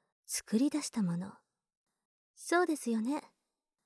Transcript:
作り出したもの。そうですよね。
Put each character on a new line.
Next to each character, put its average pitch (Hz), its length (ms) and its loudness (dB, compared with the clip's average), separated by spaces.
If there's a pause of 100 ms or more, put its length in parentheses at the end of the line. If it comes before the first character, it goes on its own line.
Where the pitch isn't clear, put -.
(260)
作 - 320 -2
り 277 100 4
出 294 140 -2
し - 80 -6
た 226 120 -2
も 170 140 0
の。 185 160 -8 (1040)
そ 349 280 2
う - 20 0
で 311 100 2
す 240 140 -4
よ 226 100 0
ね。 269 220 -2 (640)